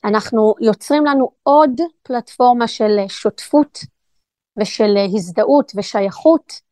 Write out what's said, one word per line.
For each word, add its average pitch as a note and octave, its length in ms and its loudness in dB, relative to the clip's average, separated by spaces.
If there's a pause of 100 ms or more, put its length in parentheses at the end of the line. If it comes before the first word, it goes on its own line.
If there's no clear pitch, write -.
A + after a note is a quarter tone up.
אנחנו G#3+ 560 0
יוצרים C#4+ 460 0
לנו C4+ 240 0 (120)
עוד C#4+ 380 2 (220)
פלטפורמה A#3+ 680 0
של G#3+ 300 -2 (100)
שותפות - 720 -2 (760)
ושל G#3 400 0 (180)
הזדהות G#3+ 640 0
ושייכות G#3 760 -2 (200)